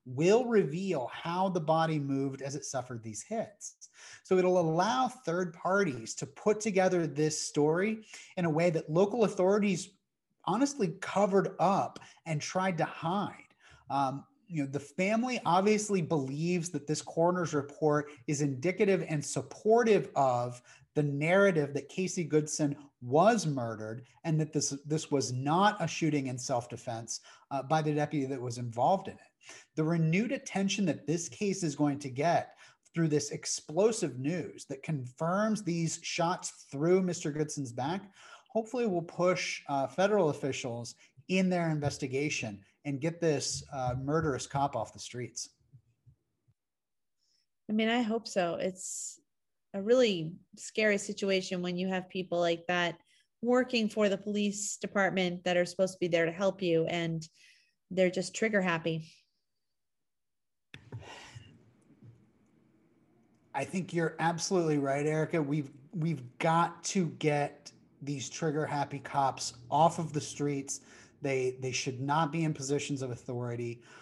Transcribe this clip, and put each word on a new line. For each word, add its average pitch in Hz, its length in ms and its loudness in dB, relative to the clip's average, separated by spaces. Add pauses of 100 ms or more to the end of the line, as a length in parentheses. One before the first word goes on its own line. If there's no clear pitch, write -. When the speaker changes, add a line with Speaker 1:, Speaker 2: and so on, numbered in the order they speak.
Speaker 1:
will 175 400 4
reveal 180 680 0
how 180 360 -2
the 180 120 -2
body 160 380 2
moved 139 440 -2
as 139 120 -6
it 143 100 -8
suffered 123 380 -8
these 110 200 -10
hits. - 680 -8 (340)
So 185 160 4
it'll 180 220 6
allow 196 480 2
third 175 440 -4
parties 175 640 0
to - 100 -8
put 214 340 0
together 180 480 2
this 151 320 0
story 180 640 0 (320)
in 180 80 0
a 165 60 2
way 170 200 4
that 156 200 -2
local 202 340 4
authorities 190 640 2 (540)
honestly 214 560 0
covered 196 580 2
up 160 400 2 (260)
and 156 160 -2
tried 185 380 0
to 160 60 2
hide. - 680 -4 (360)
Um, 139 340 -2 (220)
you 160 160 -4
know, 139 80 -4
the 135 100 -4
family 226 640 -2
obviously 196 580 4
believes 156 680 0
that 139 160 -6
this 151 160 -2
coroner's 165 520 0
report 147 560 0 (160)
is 147 160 -2
indicative 175 680 2
and 151 160 -2
supportive 208 880 2
of 123 460 0 (340)
the 151 80 2
narrative 156 720 4
that 135 160 -4
Casey 185 340 -2
Goodson 151 540 0 (240)
was 165 460 4
murdered 113 580 -4 (200)
and 156 140 2
that 156 140 0
this, 143 220 0 (100)
this 156 260 -4
was 131 220 0
not 170 480 4
a 165 80 -2
shooting 147 380 0
in 127 100 -6
self-defense, 120 840 -6 (300)
uh, 139 120 -4
by 156 180 2
the 151 140 0
deputy 147 320 0
that 131 140 -4
was 120 180 -6
involved 123 500 0
in - 60 -10
it. - 60 -20 (540)
The 156 100 0
renewed 170 480 2
attention 196 520 -2
that 147 220 -2
this 160 240 -2
case 196 320 -2
is 151 120 0
going 143 260 0
to 135 100 -8
get 143 460 0 (380)
through 165 140 2
this 147 220 0
explosive 156 880 0
news 143 480 -4
that 135 160 -10
confirms 175 800 -2
these 170 400 -2
shots - 680 -4
through 170 300 4
Mister 170 320 -2
Goodson's 147 400 -4
back, 147 400 -4 (380)
hopefully 233 360 -2
will 175 160 0
push, 175 680 0
uh, 139 160 0
federal 190 420 4
officials 127 640 -4 (340)
in 185 200 2
their 175 220 2
investigation 139 920 -2 (240)
and 139 160 -4
get 165 200 -4
this, 147 520 0
uh, 127 280 -2
murderous 147 460 0
cop 139 300 -2
off 110 160 -6
the 104 60 -18
streets. - 500 -10 (2250)
Speaker 2:
I - 20 -4
mean, 220 160 2
I 240 140 2
hope 220 260 -2
so. 175 320 0
It's - 580 -6 (560)
a 196 60 -6
really 202 520 4 (260)
scary 214 400 2
situation 190 640 -2
when 180 160 -2
you 185 100 -2
have 185 220 -2
people 175 280 -4
like 170 280 0
that 175 320 0 (420)
working 247 480 2
for 214 220 2
the 190 80 0
police 208 580 -2
department 185 680 0
that 180 120 2
are 175 80 4
supposed 185 300 -2
to - 40 -18
be 180 100 0
there 165 180 4
to 165 60 0
help 190 280 0
you, 165 260 2
and 165 400 -2 (640)
they're 185 200 4
just 185 240 -4
trigger 214 260 2
happy. 165 500 0 (4000)
Speaker 1:
I 139 100 -4
think 175 300 -6
you're 165 240 0
absolutely 165 580 0
right, 139 300 0
Erica. 156 340 0
We've, 143 300 -2 (240)
we've 156 280 -2 (160)
got 170 460 2
to 180 220 0 (120)
get 147 540 0 (300)
these 139 260 -6
trigger 151 380 -2
happy 143 320 -2
cops - 560 -2 (160)
off 160 280 4
of 156 140 -4
the 147 80 -2
streets. 143 600 -4 (420)
They, 131 380 0
they 127 120 -2
should 120 280 -4
not 143 300 2
be 160 140 0
in 156 80 2
positions 139 480 -2
of 127 100 -6
authority. 120 680 -6 (220)